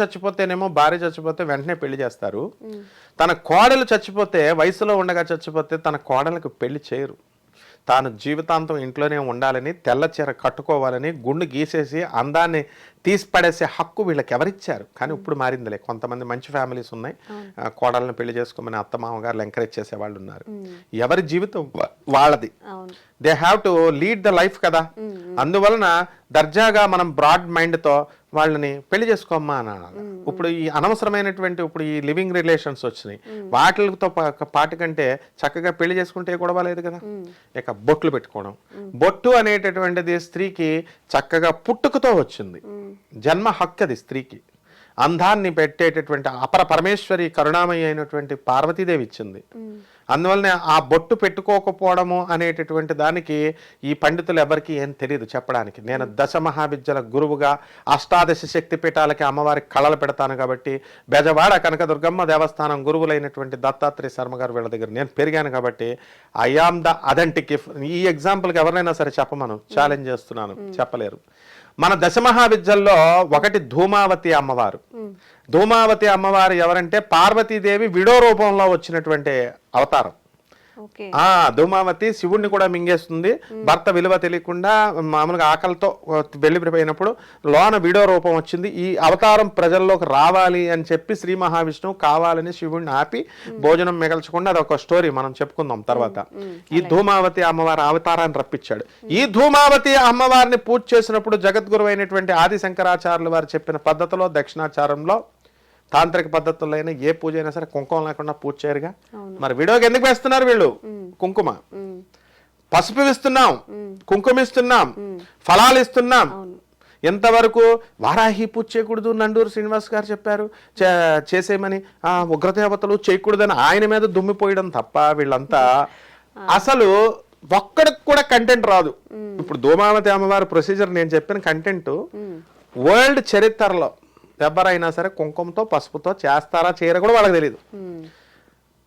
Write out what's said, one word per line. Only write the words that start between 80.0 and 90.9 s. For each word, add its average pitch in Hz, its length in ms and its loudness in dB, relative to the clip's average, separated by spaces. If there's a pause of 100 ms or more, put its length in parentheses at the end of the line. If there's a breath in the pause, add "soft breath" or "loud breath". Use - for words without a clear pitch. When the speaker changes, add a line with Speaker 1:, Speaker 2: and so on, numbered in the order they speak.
Speaker 2:
ఓకే. 208 360 -18
Speaker 1:
ఆ, 170 340 6
ధూమావతి 185 640 2
శివుణ్ణి 208 360 -2
కూడా 190 180 2
మింగేస్తుంది. 175 640 -2
Speaker 2:
మ్మ్. 220 320 -10
Speaker 1:
భర్త 160 240 2
విలువ 185 280 2
తెలియకుండా 180 760 0
మామూలుగా 156 540 0
ఆకలితో 170 520 0 (380)
వెళ్ళిపోయినప్పుడు 165 800 0 (300 loud breath)
లోన 180 320 4
వీడో 185 280 4
రూపం 175 300 2
వచ్చింది. 175 340 -4
ఈ 180 260 -4
అవతారం 208 520 4
ప్రజల్లోకి 185 580 2
రావాలి 175 640 4
అని 165 220 -2